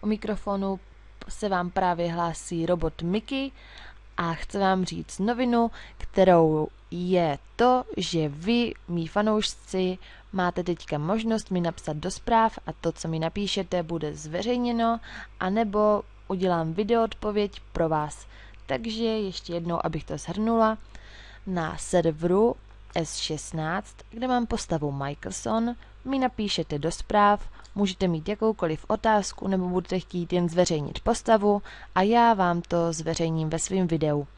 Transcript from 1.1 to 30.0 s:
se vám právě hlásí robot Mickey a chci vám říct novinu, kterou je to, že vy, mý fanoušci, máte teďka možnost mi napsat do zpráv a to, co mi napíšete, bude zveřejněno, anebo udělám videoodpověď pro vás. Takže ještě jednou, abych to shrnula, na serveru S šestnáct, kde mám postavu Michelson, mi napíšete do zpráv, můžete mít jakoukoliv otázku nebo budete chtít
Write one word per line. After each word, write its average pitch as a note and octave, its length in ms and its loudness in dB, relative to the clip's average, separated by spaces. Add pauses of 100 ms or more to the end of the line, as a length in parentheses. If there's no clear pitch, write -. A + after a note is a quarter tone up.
se - 200 -4
vám F3+ 200 0
právě F3 440 0
hlásí E3+ 520 -2
robot E3+ 360 0
Mickey A3 500 -2 (680)
a E3+ 160 -2
chci - 260 -6
vám F#3+ 260 4
říct E3 340 -10
novinu, A#3 520 2 (260)
kterou E3 720 6 (240)
je F3 460 2 (180)
to, B3 280 4 (140)
že E3 320 0
vy, G#3+ 440 0 (140)
mý E3+ 200 -2
fanoušci, G#3 920 -2 (360)
máte F3+ 300 0
teďka E3+ 340 -4
možnost A3 540 -2
mi F3+ 100 0
napsat E3 360 -4
do F3 140 -6
zpráv A3+ 560 2
a - 60 -8
to, - 180 -2
co - 160 -8
mi D#3+ 120 -2
napíšete, F3+ 640 -2
bude D#3 300 -4
zveřejněno, A3+ 840 -2 (400)
anebo G#3 640 2 (260)
udělám F3 460 0
videoodpověď G#3+ 880 0 (100)
pro E3 180 2
vás. D#3 380 -2 (380)
Takže A3+ 380 -4
ještě G#3 500 -2
jednou, E3+ 320 -2
abych D#3 180 -2
to D3+ 140 -8
shrnula, A3 600 2 (720)
na E3 300 -2
serveru F3 800 2 (400)
S E3 220 -4
šestnáct, D#3+ 760 -6 (140)
kde A#3 180 -6
mám B3 180 2
postavu D#3+ 460 -2
Michelson, G#3+ 840 -4 (300)
mi C4 140 -2
napíšete G#3 600 -2
do D#3 120 0
zpráv, G#3 580 4 (260)
můžete G3 320 0
mít E3 220 0
jakoukoliv G#3+ 580 0
otázku G#3+ 600 2
nebo F#3 220 0
budete F3+ 300 0
chtít F3 340 -6